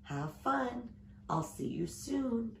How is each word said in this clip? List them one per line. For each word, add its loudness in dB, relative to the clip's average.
Have -2
fun. 2
I'll 4
see -2
you 2
soon. 2